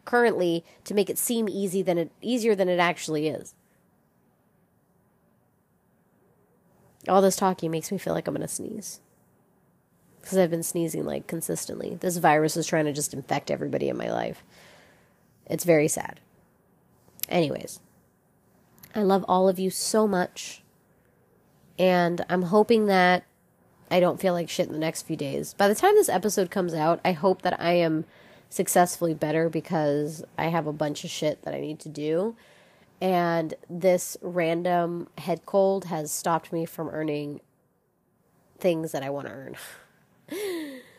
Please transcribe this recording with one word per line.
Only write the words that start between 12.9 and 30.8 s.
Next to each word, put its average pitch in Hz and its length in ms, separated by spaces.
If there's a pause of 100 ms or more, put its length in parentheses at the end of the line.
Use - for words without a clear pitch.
just 147 200
infect 139 380
everybody 139 380
in 62 80
my 57 120
life. 57 320 (1040)
It's 165 200
very 160 240
sad. - 320 (1040)
Anyways, - 540 (1120)
I 214 80
love 190 240
all 185 220
of 185 100
you 190 100
so 214 380
much. - 560 (1120)
And 175 520
I'm 185 140
hoping 214 420
that 180 380 (680)
I 180 80
don't 170 200
feel 185 140
like 175 160
shit - 180
in - 60
the 151 60
next 160 220
few 156 160
days. 143 360
By 202 140
the 208 80
time 403 200
this 415 140
episode 185 400
comes 180 240
out, 160 300
I 185 80
hope 185 300
that - 180
I 170 140
am 160 320 (440)
successfully 175 640
better 160 360
because 151 760 (140)
I 147 80
have 165 220
a 151 60
bunch 151 300